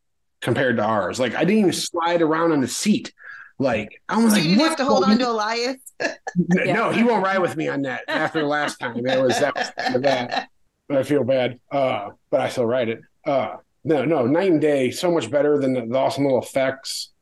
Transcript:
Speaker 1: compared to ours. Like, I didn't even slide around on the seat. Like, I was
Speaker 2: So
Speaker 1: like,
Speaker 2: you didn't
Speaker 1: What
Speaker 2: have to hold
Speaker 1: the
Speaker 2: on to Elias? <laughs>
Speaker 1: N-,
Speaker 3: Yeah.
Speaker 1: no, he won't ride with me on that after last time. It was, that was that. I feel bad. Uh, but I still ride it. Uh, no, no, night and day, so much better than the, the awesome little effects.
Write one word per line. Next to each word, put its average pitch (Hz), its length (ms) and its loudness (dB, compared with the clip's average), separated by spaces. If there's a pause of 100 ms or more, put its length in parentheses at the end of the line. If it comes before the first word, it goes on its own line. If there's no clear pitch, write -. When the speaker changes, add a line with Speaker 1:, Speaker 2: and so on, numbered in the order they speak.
(420)
Speaker 1:
compared 123 340 0
to 110 80 0
ours. 101 340 0
Like, 120 160 -2
I 156 100 0
didn't 214 160 4
even 180 120 4
slide 170 500 -2
around 160 300 2
on 147 80 2
the 120 80 0
seat. - 440 -2 (460)
Like, 113 520 -2
I 196 120 -2
was 220 100 4
Speaker 2:
So 202 60 4
Speaker 1:
like, 175 60 2
Speaker 2:
you 160 60 2
didn't 208 100 4
Speaker 1:
What 320 80 4
Speaker 2:
have 320 100 -2
to 262 60 -2
hold 180 200 4
Speaker 1:
the - 40 2
Speaker 2:
on 220 100 6
to 247 120 0
Elias? 233 460 -4 (120)
<laughs> - 120 -18
Speaker 1:
N-, - 160 -6 (500)
Speaker 3:
Yeah. 180 80 0
Speaker 1:
no, 214 160 0
he 220 120 2
won't 220 220 2
ride 190 140 0
with 147 180 0
me 151 120 -4
on 139 140 -4
that 123 260 -6
after 156 360 -2
last 147 340 -2
time. 120 180 -6 (100)
It 131 160 2
was, 123 180 2
that 139 140 0
was - 480 -4
that. 127 460 0 (420)
I 135 120 2
feel 139 220 0
bad. 123 340 0 (140)
Uh, 120 380 -2 (200)
but 135 120 2
I 117 80 0
still 123 160 0
ride 120 240 0
it. 113 100 -6 (260)
Uh, 123 300 -2 (260)
no, 135 220 0
no, 143 220 2
night 180 240 2
and 151 100 4
day, 143 300 2
so 175 200 -2
much 156 200 -2
better 147 280 2
than 131 140 0
the, 120 140 -4
the 117 120 -2
awesome 135 260 0
little 127 180 2
effects. - 800 -4